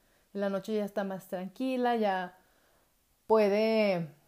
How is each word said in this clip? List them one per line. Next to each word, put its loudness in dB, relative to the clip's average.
en -6
la -2
noche -4
ya -2
está -4
más -10
tranquila, -2
ya -2
puede 4